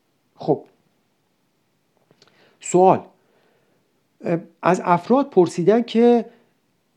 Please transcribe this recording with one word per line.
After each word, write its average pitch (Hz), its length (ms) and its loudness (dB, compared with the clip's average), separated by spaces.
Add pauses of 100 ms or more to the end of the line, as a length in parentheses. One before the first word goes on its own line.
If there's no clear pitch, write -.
(360)
خب، - 280 -4 (2000)
سوال، 180 400 0 (1200)
اه، 170 140 -4 (240)
از 185 220 0
افراد 226 460 0
پرسیدن 180 520 0
که 233 420 0 (720)